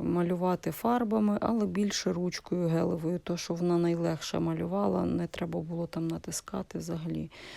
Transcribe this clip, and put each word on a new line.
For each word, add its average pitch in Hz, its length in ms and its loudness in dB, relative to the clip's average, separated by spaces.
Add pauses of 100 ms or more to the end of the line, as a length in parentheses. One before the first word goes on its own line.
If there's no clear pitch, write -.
малювати 175 680 2
фарбами, 220 680 2
але 220 260 2
більше 190 460 0
ручкою 175 560 -2
гелевою, 170 500 2
то, 175 180 -4
що 175 180 -4
вона 175 240 2
найлегше 170 600 0
малювала, 175 640 0
не 170 220 0
треба 170 340 -4
було 170 260 -4
там 165 220 -2
натискати 170 720 -6
взагалі. 165 520 -4 (260)